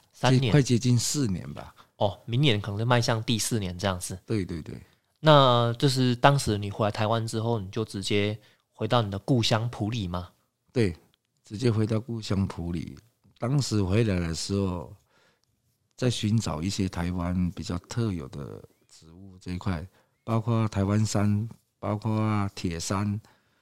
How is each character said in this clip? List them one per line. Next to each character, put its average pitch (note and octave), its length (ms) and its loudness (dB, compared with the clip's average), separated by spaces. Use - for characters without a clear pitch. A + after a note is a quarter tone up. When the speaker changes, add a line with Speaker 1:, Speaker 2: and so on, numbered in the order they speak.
Speaker 1:
三 C3 220 2
年？ C3 100 6
Speaker 2:
接-， A#2 80 0
快 D3 100 6
接 B2 160 2
近 B2 220 4
四 C#3+ 280 -2
年 D#2+ 260 -4
吧。 - 200 -16
Speaker 1:
哦， G2+ 300 -2
明 A#2 140 0
年 B2 200 6
可 G#2 120 -6
能 G2+ 60 -4
就 A2+ 80 -2
迈 B2 160 4
向 A2+ 220 0
第 A2+ 160 0
四 A#2+ 200 -2
年 F2+ 180 -6
这 G2 100 0
样 F#2 120 0
子。 F#2 260 -10
Speaker 2:
对， G#2 200 -2
对， E2 160 -8
对。 - 140 -12
Speaker 1:
那 B2+ 580 8
就 D3 100 4
是 B2+ 280 2
当 C#3 200 6
时 A2 200 0
你 G2+ 120 -4
回 G#2 160 -2
来 G#2 60 2
台 A2 160 -2
湾 A2+ 180 0
之 A2 140 -6
后， A2+ 180 0
你 F#2+ 120 -6
就 A2 140 -4
直 G2+ 200 -8
接 G#2 340 0
回 A2 140 -6
到 A#2+ 140 4
你 G#2 80 -2
的 G2 80 -4
故 B2 240 2
乡 A2+ 300 0
埔 G#2 180 -4
里 A2 180 -4
吗？ F2+ 220 -6
Speaker 2:
对， G2+ 240 0
直 G#2+ 140 -12
接 A#2+ 140 0
回 G#2+ 160 0
到 A2 120 0
故 A2+ 220 -10
乡 G2 240 0
埔 F2 280 -6
里。 D2 220 -8
当 C#3 200 -2
时 G#2+ 220 0
回 G2 220 2
来 G2 160 0
的 E2 160 -4
时 - 180 -6
候， F2+ 400 -4
在 B2+ 160 0
寻 A2 260 0
找 D#2+ 240 -2
一 F#2 80 -2
些 G2 180 -2
台 F2 260 -4
湾 F2+ 380 -2
比 D#2+ 120 -10
较 F2 160 -6
特 A2+ 320 -6
有 D#2+ 160 -8
的 A#1 340 -12
植 - 240 -20
物 F#2 280 -20
这 F2+ 140 -10
一 F2+ 40 -6
块， F2+ 280 -6
包 A2+ 160 0
括 A2+ 280 0
台 G2 160 -2
湾 G#2 220 2
杉， G#2 420 0
包 G#2 160 -4
括 G#2+ 580 -2
铁 E2+ 260 -6
杉， G#2 400 -2